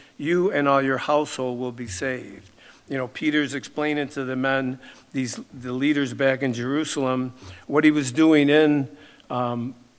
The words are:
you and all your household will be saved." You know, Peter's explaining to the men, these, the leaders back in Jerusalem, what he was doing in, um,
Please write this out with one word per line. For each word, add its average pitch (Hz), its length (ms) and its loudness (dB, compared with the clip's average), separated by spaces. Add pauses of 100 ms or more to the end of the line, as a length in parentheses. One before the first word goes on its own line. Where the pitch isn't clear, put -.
(160)
you 175 360 0
and 143 160 0
all 139 140 4
your 135 160 0
household 131 600 -2
will 123 140 -6
be 120 160 -10
saved." 127 640 -8 (380)
You 139 80 -4
know, 127 120 -4
Peter's 147 440 0
explaining 147 560 -4
to 139 160 -6
the 127 100 -4
men, 131 440 0 (340)
these, 131 260 -4 (140)
the 127 220 -8
leaders 139 400 0
back 131 280 0
in 127 120 0
Jerusalem, 127 800 -2 (320)
what 151 180 2
he 151 60 8
was 143 220 0
doing 151 360 6
in, 147 400 4 (400)
um, 120 460 -4 (240)